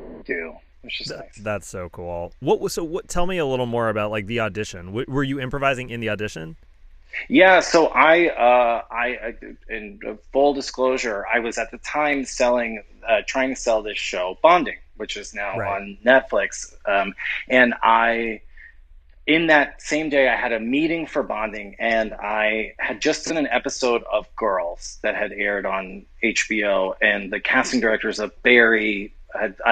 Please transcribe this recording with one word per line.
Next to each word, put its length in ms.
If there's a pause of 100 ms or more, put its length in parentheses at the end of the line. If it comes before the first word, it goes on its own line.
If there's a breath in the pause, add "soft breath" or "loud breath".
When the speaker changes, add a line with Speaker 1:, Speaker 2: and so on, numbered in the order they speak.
(260)
Speaker 1:
do, 300 (260)
which 200
is 60
Speaker 2:
That, 120
Speaker 1:
nice. 220
Speaker 2:
that's 260
so 220
cool. 500
What 220
was, 120
so 100
what, 260
tell 180
me 100
a 80
little 220
more 220
about, 200
like, 160
the 140
audition. 480
W-, 200
were 160
you 160
improvising 500
in 100
the 100
audition? 460 (720 loud breath)
Speaker 1:
Yeah, 300
so 280
I, 420
uh, 600
I, 160
I, 280 (360)
in 480 (140)
full 240
disclosure, 760
I 80
was 200
at 100
the 80
time 480
selling, 560 (260)
uh, 200
trying 220
to 60
sell 280
this 160
show, 420
Bonding, 380 (180)
which 180
is 180
now 260
Speaker 2:
Right. 160
Speaker 1:
on 280
Netflix. 680 (140)
Um, 260 (340 loud breath)
and 360
I, 580 (880 loud breath)
in 200
that 320
same 300
day, 180
I 80
had 180
a 60
meeting 460
for 160
Bonding, 580
and 360
I 640
had 200
just 280
done 100
an 100
episode 640
of 240
Girls 680
that 120
had 160
aired 360
on 400 (160)
H 260
B 160
O, 340
and 320
the 80
casting 400
directors 400
of 220
Barry 720 (200)
I, 200 (180)